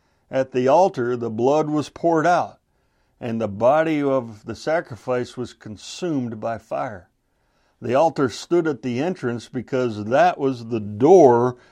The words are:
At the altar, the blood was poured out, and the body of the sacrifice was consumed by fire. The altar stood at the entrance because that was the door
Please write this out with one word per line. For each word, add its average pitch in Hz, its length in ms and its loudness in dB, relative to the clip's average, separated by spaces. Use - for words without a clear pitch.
At 131 220 -2
the 127 160 0
altar, 135 480 2
the 117 140 -6
blood 139 400 0
was 151 180 -4
poured 165 380 -2
out, 156 320 0
and 113 200 -6
the 110 80 -4
body 147 540 2
of 120 420 -2
the 117 100 -10
sacrifice 127 840 -4
was 123 180 -10
consumed 120 840 -8
by 113 180 -6
fire. 120 500 -10
The 117 140 -2
altar 151 340 2
stood 170 380 -2
at 143 160 -4
the 123 180 -4
entrance 127 480 -6
because 120 560 -4
that 156 340 2
was 131 300 -4
the 113 120 -4
door 123 760 6